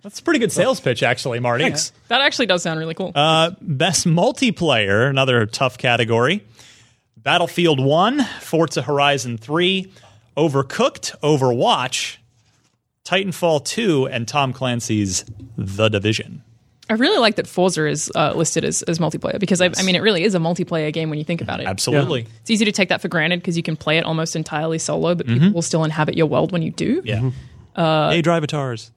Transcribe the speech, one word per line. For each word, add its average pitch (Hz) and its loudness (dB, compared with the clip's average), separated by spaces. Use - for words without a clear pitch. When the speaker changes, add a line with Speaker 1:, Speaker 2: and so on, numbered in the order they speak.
Speaker 1:
that's - -14
a - -20
pretty 311 2
good 226 0
sales 220 0
pitch, 123 -2
actually, 123 0
Marty. 123 0
Speaker 2:
Thanks. - -2
Speaker 3:
That 254 2
actually 277 0
does 180 0
sound 160 -4
really 165 -8
cool. 180 -6
Speaker 1:
Uh, 160 4
best 160 -2
multiplayer, 143 2
another 131 2
tough 123 -2
category. 120 2
Battlefield 165 2
One, 180 2
Forza 160 -2
Horizon 143 0
Three, 180 -2
Overcooked, 151 0
Overwatch, 139 0
Titanfall 175 0
Two, 156 0
and 120 -6
Tom 139 -2
Clancy's 110 -2
The 104 0
Division. 104 -2
Speaker 3:
I 226 2
really 294 2
like 220 4
that - -4
Forza 170 0
is, 147 -4
uh, 156 2
listed 160 0
as, - -2
as 170 -2
multiplayer 160 -4
because, 185 0
I, 180 4
Speaker 1:
Yes. - -2
Speaker 3:
I 185 -2
mean, 185 0
it 170 0
really 190 2
is 202 2
a 175 2
multiplayer 165 -2
game 160 -4
when 151 -4
you 151 -6
think 165 -4
about - -6
it. - -6
Speaker 1:
Absolutely. 131 0
Speaker 2:
Yeah. 113 -10
Speaker 3:
It's - -4
easy 226 2
to 208 0
take 190 0
that - 0
for 196 -6
granted 175 0
'cause 170 -2
you 165 -2
can 160 -4
play 156 0
it 165 0
almost 160 -4
entirely 160 -4
solo, 160 0
but 165 -6
Speaker 1:
Mm-hmm. 117 2
Speaker 3:
people 190 6
will 170 0
still 160 0
inhabit 156 0
your 160 4
world 156 2
when 175 -2
you 160 -4
do. 247 -2
Speaker 1:
Yeah. 107 -2
Speaker 2:
Mm-hmm. 131 0
Speaker 3:
Uh, 156 2
Speaker 1:
Hey, 170 2
Drive 165 2
Atars. 135 -6